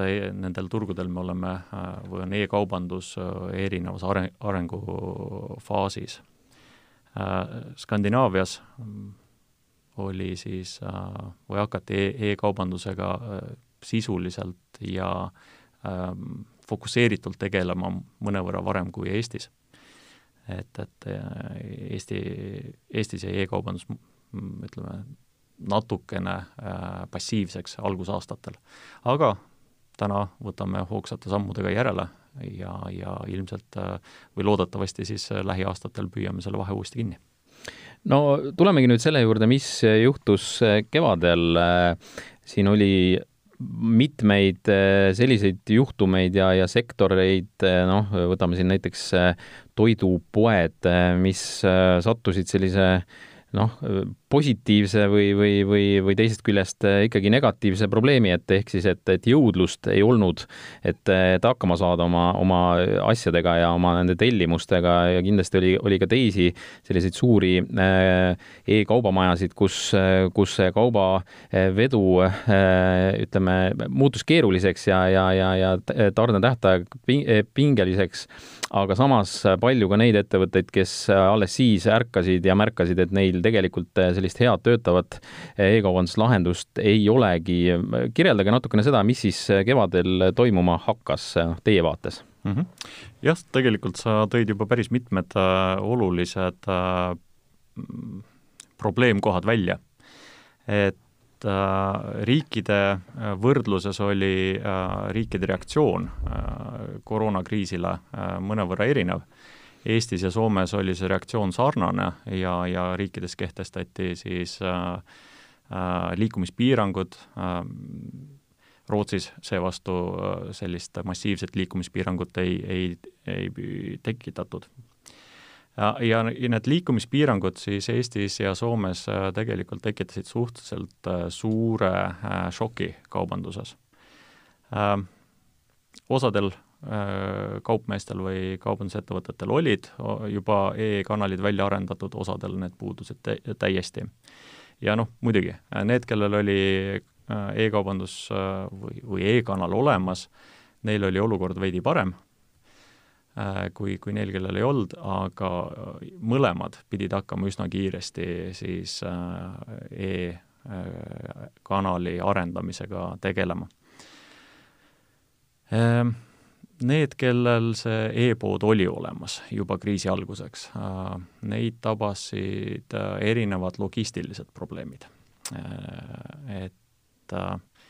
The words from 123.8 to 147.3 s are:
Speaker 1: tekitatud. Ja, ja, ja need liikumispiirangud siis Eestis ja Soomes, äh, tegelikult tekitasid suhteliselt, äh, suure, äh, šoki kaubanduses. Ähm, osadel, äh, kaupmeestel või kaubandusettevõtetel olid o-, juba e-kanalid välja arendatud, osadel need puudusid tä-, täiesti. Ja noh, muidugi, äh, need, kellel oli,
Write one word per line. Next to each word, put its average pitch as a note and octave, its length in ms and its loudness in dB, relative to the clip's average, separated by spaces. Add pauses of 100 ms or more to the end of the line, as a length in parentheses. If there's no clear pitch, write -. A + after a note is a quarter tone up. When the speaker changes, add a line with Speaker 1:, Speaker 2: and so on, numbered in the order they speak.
Speaker 1:
tekitatud. - 680 -10 (1080)
Ja, G#2 220 -2
ja, A2+ 320 2
ja B2+ 180 -6
need A2+ 180 -2
liikumispiirangud C3 920 0
siis G2+ 300 -6
Eestis A#2 500 -4
ja G2 160 -2
Soomes, G#2+ 540 -4
äh, G2 260 -4
tegelikult G#2+ 480 -6
tekitasid G2+ 480 -8
suhteliselt, - 800 -8
äh, F2 180 -4
suure, A2 640 -2 (120)
äh, F#2+ 440 -6
šoki G2+ 440 -6 (160)
kaubanduses. F#2 640 -8 (1040)
Ähm, G2+ 320 -2 (1000)
osadel, G#2+ 420 0 (340)
äh, G2+ 800 -6
kaupmeestel G#2 580 -4
või F#2+ 200 -6 (200)
kaubandusettevõtetel G2 960 -6
olid C3+ 340 0 (140)
o-, G#2+ 240 -6
juba G2+ 500 -2
e-kanalid G2+ 640 -4
välja G2+ 300 -2
arendatud, G2 500 -8
osadel F#2+ 380 -8
need F2+ 180 -10
puudusid - 460 -14
tä-, A2 160 -6 (160)
täiesti. F#2+ 500 -4 (760)
Ja G#2+ 180 0
noh, A#2 100 -2 (120)
muidugi, G2 340 0
äh, G2+ 320 -8
need, A#2+ 180 0
kellel G#2 380 -2
oli, G2+ 160 0 (720)